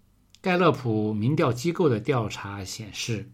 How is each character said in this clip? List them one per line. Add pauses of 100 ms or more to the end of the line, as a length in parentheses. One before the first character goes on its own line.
(400)
盖
勒
普
民
调
机
构
的
调
查
显
示，